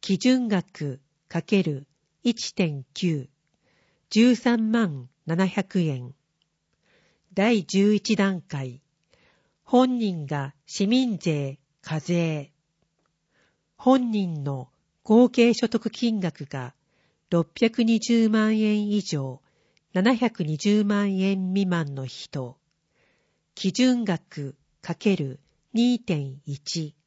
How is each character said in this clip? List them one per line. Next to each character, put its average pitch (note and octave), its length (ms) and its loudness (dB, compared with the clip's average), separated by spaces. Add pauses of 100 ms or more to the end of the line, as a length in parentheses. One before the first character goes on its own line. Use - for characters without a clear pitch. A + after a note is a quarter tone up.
基 F#3+ 180 -2
準 B3 300 2
額 D3+ 520 -4 (280)
か E3+ 120 -4
け G3 220 2
る C#3+ 240 -4 (360)
一 - 300 -2
点 D3+ 320 -4 (100)
九。 D#3 360 -4 (800)
十 A#3+ 240 6
三 A3+ 360 0
万 E3 380 -2 (160)
七 E3+ 220 0
百 F#3+ 340 -2
円。 C3+ 340 -4 (1200)
第 G3+ 300 2
十 G3 300 2
一 G#3 220 0
段 G3 260 -2
階、 C3 400 -10 (840)
本 B3+ 340 4
人 F3+ 280 -4
が C#3 280 -6 (120)
市 - 200 -2
民 B3 300 0
税、 C#3+ 420 -4 (220)
課 D#3 180 -6
税。 D#3+ 540 -2 (1200)
本 B3+ 340 4
人 F3 340 -4
の C3+ 240 -6 (340)
合 B3 280 6
計 A#3+ 240 4
所 A3+ 140 -2
得 A3+ 200 -2
金 A3 320 -2
額 E3 240 -6
が C3 300 -10 (560)
六 E3+ 180 0 (100)
百 A3+ 260 2
二 A3+ 140 4
十 A3+ 300 2
万 A3 300 2
円 G#3 320 0
以 G#3 100 0
上、 C3+ 400 -6 (540)
七 G#3 200 4
百 A3+ 300 -2
二 D3+ 140 -4
十 G#3 260 2
万 G3+ 340 0
円 F#3+ 360 -2
未 G3 100 0
満 E3 300 -2
の C3+ 100 -8
人。 C3 540 -12 (960)
基 F#3 180 -2
準 B3 320 2
額 D3+ 500 -6 (280)
か E3+ 120 -8
け G3 220 0
る C3+ 240 -8 (320)
二 A#3+ 260 2
点 C#3+ 460 -6
一。 D3 500 -8 (120)